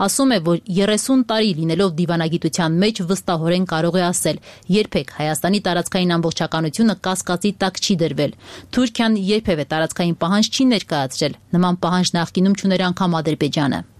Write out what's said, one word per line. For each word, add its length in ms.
ասում 320
է, 40
որ 80
երեսուն 500
տարի 260
լինելով 400
դիվանագիտության 880
մեջ 240
վստահորեն 640
կարող 240
է 80
ասել. 380
«Երբեք 360
Հայաստանի 480
տարածքային 540
ամբողջականությունը 840
կասկածի 540
տակ 160
չի 240
դրվել։ 300
Թուրքիան 380
երբևէ 400
տարածքային 500
պահանջ 320
չի 220
ներկայացրել։ 680
Նման 240
պահանջ 300
նախկինում 400
չուներ 300
անգամ 300
Ադրբեջանը»։ 600